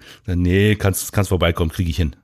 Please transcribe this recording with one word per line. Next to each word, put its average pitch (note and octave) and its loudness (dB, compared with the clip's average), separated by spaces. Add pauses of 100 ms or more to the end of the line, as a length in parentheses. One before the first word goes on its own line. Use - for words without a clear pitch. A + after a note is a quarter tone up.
(260)
Dann, F2 -2
"Nee, G2 4
kannst, - -2
kannst G2+ 0
vorbeikommen, E2+ 0
krieg F2 -2
ich D#2+ -4
hin." D#2 -2